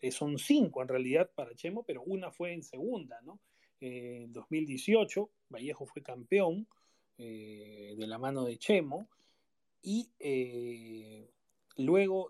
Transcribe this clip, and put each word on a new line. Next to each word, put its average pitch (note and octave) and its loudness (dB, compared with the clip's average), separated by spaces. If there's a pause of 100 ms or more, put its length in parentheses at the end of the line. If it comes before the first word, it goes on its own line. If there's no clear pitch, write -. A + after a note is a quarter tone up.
eh, B2+ -2
son D3 -2
cinco E3+ 4
en B2+ -4
realidad C3 4
para A#2+ -8
Chemo, G3 -4
pero B2+ -6
una F#3 -4
fue F3 -6
en E3 -8
segunda, E3 -6
¿no? E3+ -18 (400)
Eh, B2 -10
en A#2 -14
dos A#2 -12
mil D#3 0
dieciocho, G3 4 (180)
Vallejo C3 -8
fue C#3+ -12
campeón, E3+ 0 (500)
eh, G#2+ -14
de A2 -6
la A2 -6
mano C3 -2
de A#2+ -4
Chemo, F3 2 (720)
y, A3 -2
eh, A#2+ -6 (460)
luego, F#3 4